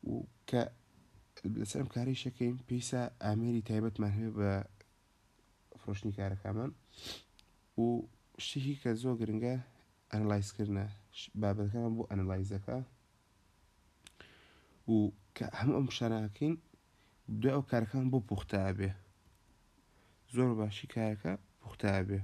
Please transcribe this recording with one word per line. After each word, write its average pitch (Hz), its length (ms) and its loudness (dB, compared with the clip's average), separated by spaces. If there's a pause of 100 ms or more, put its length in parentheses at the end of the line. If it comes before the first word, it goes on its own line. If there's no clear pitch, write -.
و 117 120 -4 (340)
کە 120 140 4 (960)
لەسەر 104 200 -2
ئەم 135 140 -4
کارەی 127 280 0
شەکەین، 123 320 0 (120)
پێویستە 123 340 -2 (240)
ئامێری 113 440 2
تایبەتمان 107 480 0
هەبێ 110 220 -2
بە 101 120 4 (1300)
فرۆشتنی 101 380 -4
کارەکانمان. 101 520 -2 (1080)
و 117 80 6 (580)
شتێکی 139 380 -2
کە 123 80 0 (120)
زۆر 127 180 2
گرنگە، 110 340 0 (560)
ئەنەلایزکردنە. 104 760 0 (320)
ش-، - 120 -14 (100)
بابەتەکانمان 107 580 0
بۆ 113 120 -2
ئەنەلایز 95 440 0
دەکا. 110 240 -4 (2000)
و 113 100 6 (400)
کە - 100 -4 (120)
هەموو 120 200 4
ئەم 135 180 2
شتانە 113 280 2
ئەکەین، 147 300 0 (720)
دوای 110 280 2
ئەو 135 140 2
کارەکان 120 420 2
بۆ 131 60 4 (100)
پوختە 101 320 0 (180)
بێ. 98 120 2 (1400)
زۆر 123 280 4
باشی 107 360 -2
کارەکە 110 380 0 (280)
پوختە - 320 -2 (160)
بێ. 98 160 0